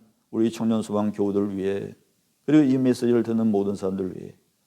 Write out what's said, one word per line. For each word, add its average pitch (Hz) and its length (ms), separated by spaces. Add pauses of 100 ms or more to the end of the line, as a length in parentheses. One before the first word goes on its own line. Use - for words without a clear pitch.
(320)
우리 113 200
청년 113 300
소방 104 300
교우들 101 460
위해 98 360 (520)
그리고 151 180
이 131 140
메시지를 120 460
듣는 113 240
모든 101 280
사람들 95 420
위해 - 160 (340)